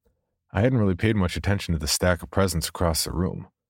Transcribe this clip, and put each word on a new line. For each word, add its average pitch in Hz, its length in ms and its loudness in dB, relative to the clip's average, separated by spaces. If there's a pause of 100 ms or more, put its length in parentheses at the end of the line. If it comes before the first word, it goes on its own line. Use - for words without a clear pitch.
(520)
I 95 80 0
hadn't 127 180 4
really 98 160 4
paid 110 220 2
much 90 200 0
attention 95 380 -2
to 76 60 -2
the 76 80 -6
stack 90 340 0
of - 80 -12
presents 90 380 0
across 82 340 -2
the - 80 -6
room, - 380 -4 (220)